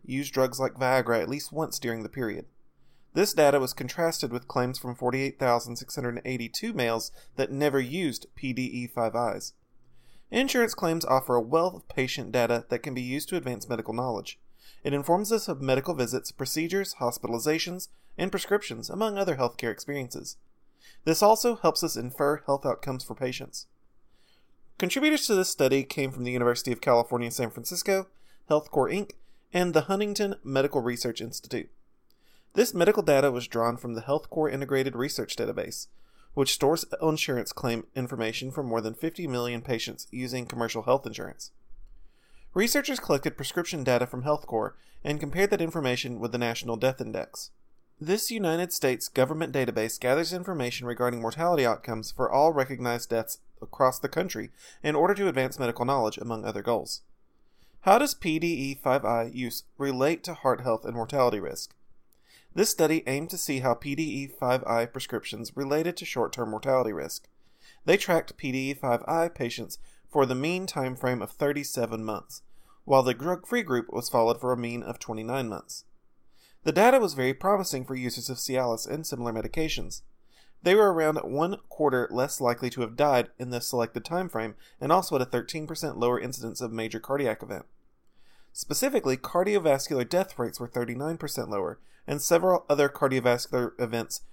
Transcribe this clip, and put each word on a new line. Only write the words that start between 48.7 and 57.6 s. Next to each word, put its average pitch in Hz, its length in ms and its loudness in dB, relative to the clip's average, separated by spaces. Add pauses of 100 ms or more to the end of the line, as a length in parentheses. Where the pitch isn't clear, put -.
States - 360 0
government 147 440 0
database 117 480 0
gathers 156 320 2
information 139 540 -6
regarding 120 340 0
mortality 147 460 4
outcomes 110 440 0
for - 200 0
all 151 220 6
recognized 123 580 -2
deaths 113 300 -2 (200)
across - 380 2
the - 100 -2
country 175 400 -4 (340)
in 151 120 0
order 175 200 6
to 196 140 0
advance 131 300 0
medical 120 260 -2
knowledge, 123 320 2
among 113 300 -6
other 104 160 -4
goals. 110 400 -2 (800)